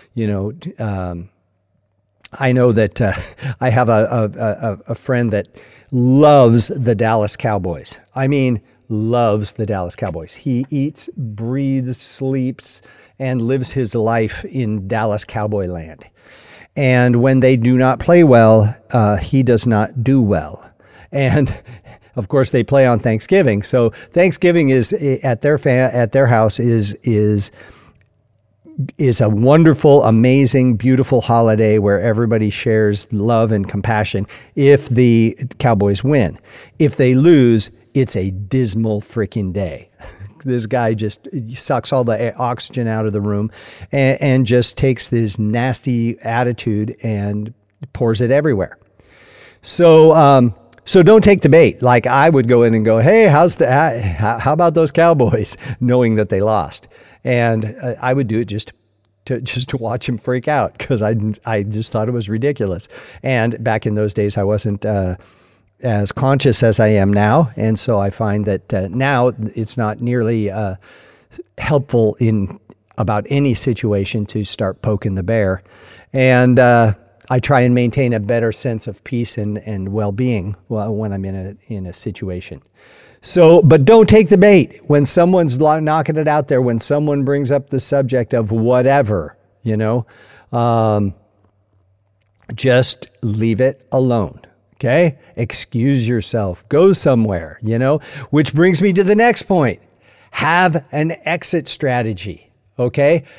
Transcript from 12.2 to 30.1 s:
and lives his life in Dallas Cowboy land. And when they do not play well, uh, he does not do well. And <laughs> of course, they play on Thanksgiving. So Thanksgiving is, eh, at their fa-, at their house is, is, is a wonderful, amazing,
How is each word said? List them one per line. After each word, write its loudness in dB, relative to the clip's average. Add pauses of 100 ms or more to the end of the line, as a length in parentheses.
and -4
lives -4
his -4
life -2
in -6
Dallas -4
Cowboy -6
land. -12 (720)
And 2
when 2
they 4
do 2
not 2
play 4
well, 6 (180)
uh, 2
he -2
does 0
not -2
do 2
well. -4 (420)
And 0 (340)
<laughs> -20
of -8
course, 0
they 0
play 2
on 2
Thanksgiving. 0
So 0
Thanksgiving 0
is, 0
eh, -2
at -4
their 0
fa-, 0
at -2
their 2
house 2
is, 0
is, 0 (1500)
is 0
a 2
wonderful, 4
amazing, 2